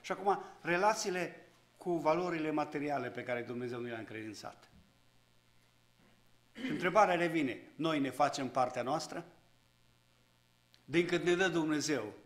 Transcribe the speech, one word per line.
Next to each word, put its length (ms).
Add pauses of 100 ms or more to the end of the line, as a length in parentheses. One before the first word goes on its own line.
și 120
acum 300 (180)
relațiile 840 (400)
cu 120
valorile 540
materiale 600
pe 120
care 200
Dumnezeu 380
ne 80
le-a 100
încredințat. 720 (1800)
Și 180
întrebarea 440
revine, 460 (140)
noi 260
ne 100
facem 380
partea 340
noastră? 420 (1600)
Din 220
cât 160
ne 120
dă 140
Dumnezeu, 640 (140)